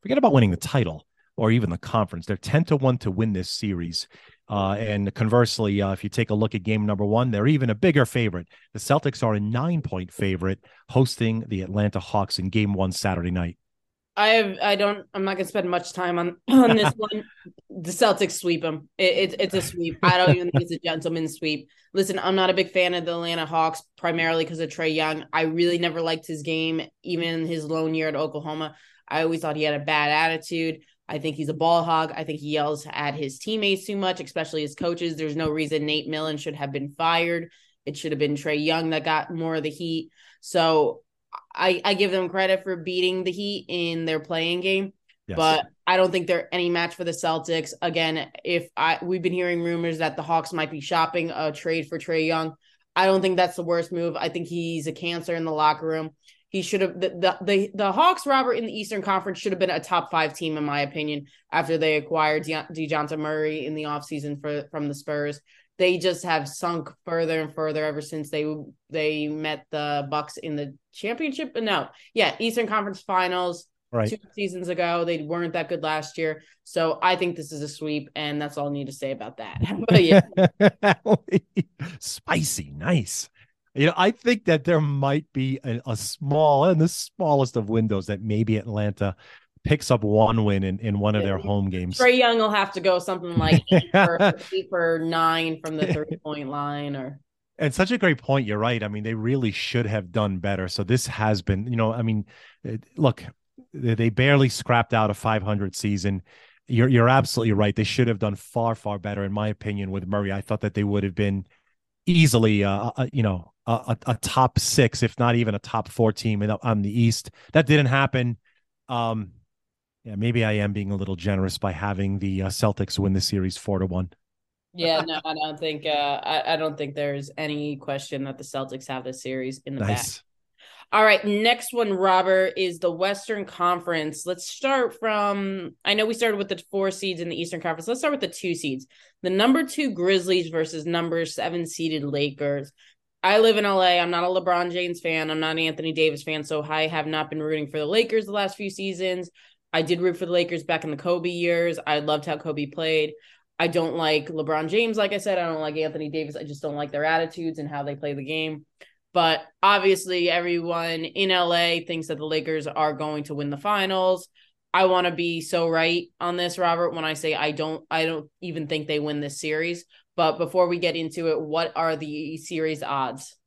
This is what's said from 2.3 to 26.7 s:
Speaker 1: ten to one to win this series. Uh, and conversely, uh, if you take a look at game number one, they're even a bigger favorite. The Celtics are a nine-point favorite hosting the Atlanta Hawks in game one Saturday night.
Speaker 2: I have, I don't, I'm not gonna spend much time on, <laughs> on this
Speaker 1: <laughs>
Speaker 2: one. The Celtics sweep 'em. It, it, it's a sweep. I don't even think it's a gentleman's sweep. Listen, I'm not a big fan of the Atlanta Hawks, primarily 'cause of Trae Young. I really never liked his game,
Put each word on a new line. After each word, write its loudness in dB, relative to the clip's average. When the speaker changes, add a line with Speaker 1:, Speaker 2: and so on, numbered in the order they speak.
Speaker 1:
ten 0
to 2
one 2
to -4
win 0
this -4
series. -4
Uh, 0
and -2
conversely, 2
uh, 0
if -4
you -4
take 0
a 2
look 0
at -2
game 0
number 0
one, 2
they're 2
even 2
a 2
bigger 4
favorite. -2
The -8
Celtics 0
are 2
a 0
nine-point -2
favorite -2
hosting 0
the -4
Atlanta -2
Hawks -2
in -4
game 2
one 0
Saturday -2
night. -4
Speaker 2:
I 4
have, 4
I 2
don't, 0
I'm -2
not -2
gonna -4
spend -2
much -2
time -2
on, -4
<laughs> -12
on 8
this 4
Speaker 1:
<laughs> -8
Speaker 2:
one. -6
The -10
Celtics 2
sweep -2
'em. -6
It, 4
it, -4
it's 0
a 2
sweep. -6
I 6
don't 6
even -2
think 4
it's -6
a -6
gentleman's -4
sweep. -4
Listen, 0
I'm 2
not 4
a 2
big 0
fan 2
of -4
the -2
Atlanta -4
Hawks, -2
primarily 0
'cause -8
of -4
Trae -2
Young. -2
I 2
really 2
never 0
liked -2
his -8
game, -2